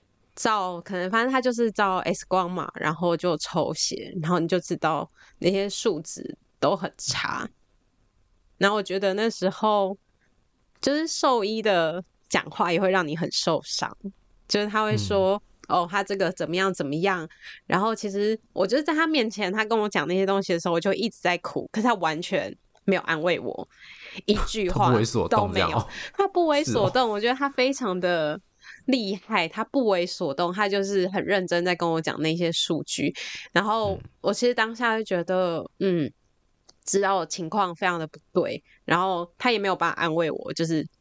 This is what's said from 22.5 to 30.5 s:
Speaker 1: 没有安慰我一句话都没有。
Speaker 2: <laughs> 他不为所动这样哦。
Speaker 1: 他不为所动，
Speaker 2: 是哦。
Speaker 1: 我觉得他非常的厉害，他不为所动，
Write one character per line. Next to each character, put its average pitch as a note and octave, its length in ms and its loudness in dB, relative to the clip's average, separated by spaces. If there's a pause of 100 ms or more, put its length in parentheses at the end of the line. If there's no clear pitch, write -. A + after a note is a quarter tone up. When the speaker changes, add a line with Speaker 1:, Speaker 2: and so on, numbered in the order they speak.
Speaker 1:
没 F#3 120 2
有 E3+ 60 0
安 D#3+ 180 -2
慰 E3+ 200 0
我 - 280 -8 (600)
一 G#3 80 6 (120)
句 G3+ 220 0
话 C3 220 4
都 - 20 6
没 A2 60 4
有。 - 0 -
Speaker 2:
<laughs> - 0 -
他 - 0 -
不 - 0 -
为 G#2+ 40 4
所 G#2 240 0
动 G2+ 240 4
这 F2 80 0
样 D#3+ 120 2
哦。 A#2+ 180 -2 (240)
Speaker 1:
他 G4 140 0
不 F4 180 2
为 D4 180 4
所 G#3 280 2
动， B3+ 140 4
Speaker 2:
是 A3+ 40 0
哦。 G#3+ 40 -2
Speaker 1:
我 G3+ 60 -2
觉 A3 80 0
得 B3 60 2
他 C#4 160 0
非 C4+ 240 2
常 G3 260 -2
的 E3 400 0 (460)
厉 A3 300 0
害， F#3 320 0
他 A3 160 -6
不 B3+ 240 0
为 F3+ 180 4
所 F3 260 -4
动， F3 220 0